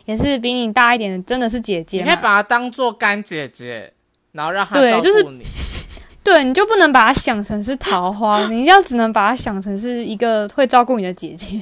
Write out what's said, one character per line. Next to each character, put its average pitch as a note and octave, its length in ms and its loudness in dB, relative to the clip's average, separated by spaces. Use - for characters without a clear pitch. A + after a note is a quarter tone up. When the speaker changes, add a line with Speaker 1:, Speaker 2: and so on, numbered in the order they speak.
Speaker 1:
也 G#3+ 100 -6
是 C#4 240 0
比 A#3+ 140 -2
你 B3 180 -4
大 A#3+ 240 4
一 A#3+ 40 -2
点 G3+ 140 -4
的， F#3 100 -6
真 B3 180 -4
的 A#3 80 -2
是 A#3 100 -4
姐 G3 240 -4
姐 F#3 180 -6
嘛。 F3 40 -4
Speaker 2:
你 C#4+ 60 0
可 E4+ 100 2
以 - 20 -4
把 G#3+ 120 2
她 G3+ 80 4
当 A#3+ 280 -2
作 B3 220 -2
干 G#3 300 -2
姐 D3+ 260 -8
姐， A#2+ 420 -12
然 D3+ 120 -8
后 E3 80 -4
让 G3 140 -2
她 - 80 -8
照 C#4+ 80 4
顾 B3+ 40 6
你。 A#3 60 4
Speaker 1:
对， A3+ 80 2
就 D#4+ 100 4
是， G#4 160 4
对， E4 220 4
你 B3+ 80 0
就 F#4+ 140 2
不 A4 100 0
能 D#4+ 160 6
把 A#3+ 140 6
她 B3 80 4
想 A3 280 -2
成 G#3 220 -6
是 B3+ 120 -6
桃 F#3 360 -2
花， G#3 320 0
<laughs> - 40 -2
你 A3+ 180 -2
要 F#4+ 160 8
只 C4 120 -6
能 A3+ 160 0
把 G#3+ 200 2
她 B3+ 40 -2
想 G#3+ 260 -6
成 G3 160 -8
是 A#3 280 -6
一 G#3+ 100 -6
个 G#3+ 360 0
会 C#4 160 0
照 B3 180 4
顾 B3 140 0
你 G3+ 40 -4
的 F#3 100 -6
姐 E3+ 180 -12
姐 F#3 320 -10